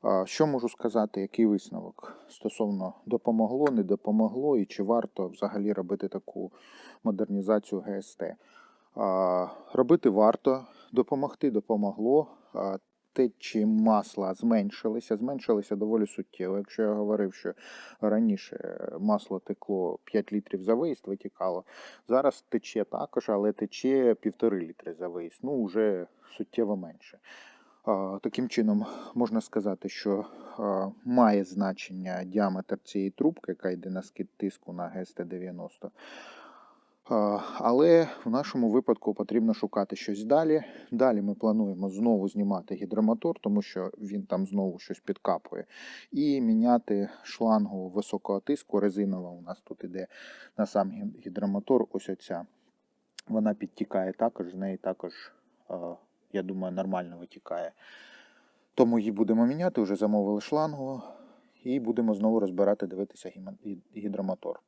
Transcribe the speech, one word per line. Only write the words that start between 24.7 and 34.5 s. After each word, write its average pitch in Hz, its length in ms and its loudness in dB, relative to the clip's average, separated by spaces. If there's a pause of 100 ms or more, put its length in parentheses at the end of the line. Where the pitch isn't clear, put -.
за 87 140 -8
виїзд, 87 340 -10
ну, 131 220 -2
вже 98 420 0 (300)
суттєво 107 400 -2
менше. 85 420 -14 (680)
А, 95 380 0
таким 123 260 -4
чином, 107 380 2 (280)
можна 113 260 0
сказати, 101 480 -4
що, 104 380 -4 (320)
а, 98 320 -2 (140)
має 113 400 4
значення 92 800 -6
діаметр 95 600 -2
цієї 98 260 -2
трубки, 151 420 -2
яка 92 180 -4
йде 90 200 -6
на 92 120 -6
скид - 340 -10
тиску - 360 -6